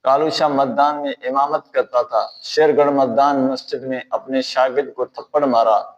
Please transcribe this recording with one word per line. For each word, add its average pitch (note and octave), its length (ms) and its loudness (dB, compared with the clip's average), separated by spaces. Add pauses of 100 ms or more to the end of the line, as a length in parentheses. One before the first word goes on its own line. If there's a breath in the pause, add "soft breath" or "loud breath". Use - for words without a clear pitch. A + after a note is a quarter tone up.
کالو D3+ 260 2
شاہ D3+ 180 0
مردان C#3+ 540 0
میں C#3+ 100 -6 (120)
امامت C#3+ 480 -2
کرتا B2 300 0
تھا۔ A2 260 -2 (160)
شیر D3+ 340 2
گڑھ C#3+ 140 4
مردان C#3 560 2
مسجد C3 360 -6
میں C3 160 -8 (100)
اپنے C3 320 -4
شاگرد C3 520 -2
کو B2+ 120 -4
تھپڑ D3 400 -4
مارا۔ A2+ 300 4 (220)